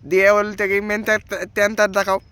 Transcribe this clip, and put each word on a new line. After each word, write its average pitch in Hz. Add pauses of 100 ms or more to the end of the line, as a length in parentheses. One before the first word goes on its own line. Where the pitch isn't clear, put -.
দিয়ে 190
বলতে 208
কি, 196
"মেইনটেন-, 208 (100)
টেনটা 208
দেখাও।" 196 (120)